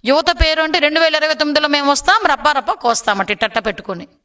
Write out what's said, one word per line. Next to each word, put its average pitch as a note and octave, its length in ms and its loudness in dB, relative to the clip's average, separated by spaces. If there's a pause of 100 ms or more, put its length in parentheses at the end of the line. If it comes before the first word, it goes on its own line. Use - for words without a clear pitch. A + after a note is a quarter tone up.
యువత D4 260 2
పేరు D#4+ 320 0
అంటే, D#4+ 160 0
"రెండు D4+ 220 2
వేల D#4+ 140 2
ఇరవై D4+ 200 0
తొమ్మిదిలో D4+ 340 0
మేము C#4+ 220 0
వస్తాం, F#4+ 360 2
రపా D4 260 0
రపా C#4+ 220 -2
కోస్తామంటే" G#3 600 -2
టట్ట A3 240 -2
పెట్టుకొని. G3 500 -8 (160)